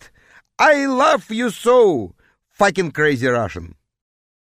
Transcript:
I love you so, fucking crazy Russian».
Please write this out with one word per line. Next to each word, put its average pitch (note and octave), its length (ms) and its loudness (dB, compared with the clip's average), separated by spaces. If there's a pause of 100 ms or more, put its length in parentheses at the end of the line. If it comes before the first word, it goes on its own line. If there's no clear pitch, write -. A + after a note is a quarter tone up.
(580)
I C#4 280 2
love C4+ 420 0
you A3+ 200 -4
so, F#3+ 680 2 (440)
fucking F#3 340 0
crazy C#3+ 360 -2
Russian». G2 480 -6 (720)